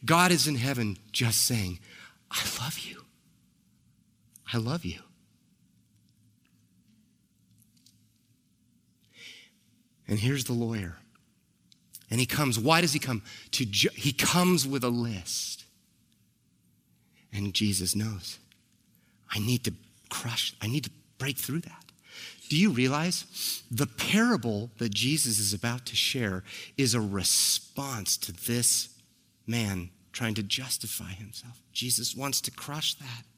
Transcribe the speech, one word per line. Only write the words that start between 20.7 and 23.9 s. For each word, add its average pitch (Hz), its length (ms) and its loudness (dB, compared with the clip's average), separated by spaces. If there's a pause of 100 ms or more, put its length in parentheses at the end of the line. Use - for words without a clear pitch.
to - 80 -8 (260)
break 135 220 -2
through 156 220 -4
that." - 300 -18 (560)
Do 147 80 0
you 196 140 6
realize 147 1000 0
the 131 160 0
parable 123 880 2